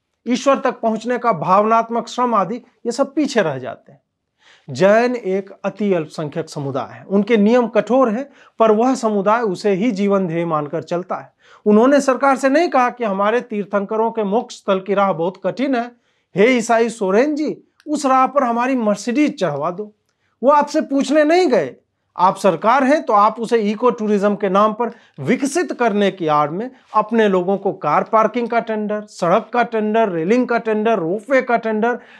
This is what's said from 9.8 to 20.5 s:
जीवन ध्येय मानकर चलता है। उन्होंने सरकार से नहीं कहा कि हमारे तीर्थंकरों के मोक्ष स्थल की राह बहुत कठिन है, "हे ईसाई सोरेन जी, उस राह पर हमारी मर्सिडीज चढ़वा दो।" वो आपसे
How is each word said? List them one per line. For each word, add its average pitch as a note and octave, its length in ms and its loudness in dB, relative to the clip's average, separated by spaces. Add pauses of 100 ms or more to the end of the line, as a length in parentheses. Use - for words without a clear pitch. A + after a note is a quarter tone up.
जीवन G3 360 0
ध्येय E3+ 180 -4
मानकर D3+ 380 -4
चलता F3 320 -6
है। C3+ 180 -14 (320)
उन्होंने A#3+ 360 6
सरकार C4+ 360 2
से C4+ 120 0
नहीं D#4+ 200 2
कहा B3+ 200 2
कि A#3+ 140 -8
हमारे G#3 380 0
तीर्थंकरों G#3+ 680 -4
के A3+ 120 -4
मोक्ष A3 320 -2
स्थल F#3+ 240 -2
की F#3+ 140 -4
राह G3 200 2
बहुत E3+ 300 -6
कठिन A#3+ 320 -2
है, A#3+ 160 -4 (440)
"हे F#3+ 100 4
ईसाई A#3 440 2
सोरेन A3+ 460 0
जी, C#4 280 -6 (240)
उस D4 180 -4
राह C4 220 4
पर C4+ 160 0
हमारी A#3+ 320 0
मर्सिडीज A#3 640 0
चढ़वा D3+ 320 -2
दो।" G#3 240 -12 (480)
वो A#3+ 60 4
आपसे D4 320 2